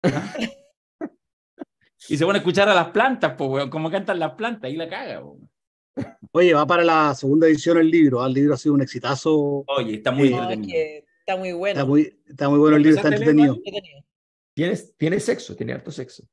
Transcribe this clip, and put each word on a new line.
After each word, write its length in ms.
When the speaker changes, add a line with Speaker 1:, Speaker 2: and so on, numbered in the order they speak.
Speaker 1:
¿Ah? 340
<laughs> 300
Y 80
se 80
pone 140
a 20
escuchar 280
a 60
las 160
plantas, 440
po, 120
weón, 240
como 200
cantan 280
las 160
plantas, 360
y 60
la 120
caga, 340
po. 180
Speaker 2:
Oye, 220
va 120
para 180
la 300
segunda 340
edición 300
el 120
libro, 320
¿ah? 60
El 60
libro 200
ha 40
sido 160
un 80
exitazo. 840
Speaker 1:
Oye, 280
está 180
muy 160
Speaker 2:
Eh, 20
Speaker 3:
No, 60
es 60
Speaker 1:
entretenido. 300
Speaker 3:
que 320
está 160
muy 160
bueno. 280
Speaker 2:
Está 80
muy, 300
está 200
muy 100
bueno 180
el 60
Speaker 1:
¿Lo 80
Speaker 2:
libro, 100
está 80
Speaker 1:
empezaste 0
a 100
leer, 120
Speaker 2:
entretenido. 240
Speaker 1:
Mario? 120
Speaker 3:
Entretenido. 380
Speaker 4:
Tiene, 220
tiene 240
sexo, 360
tiene 160
harto 180
sexo. 420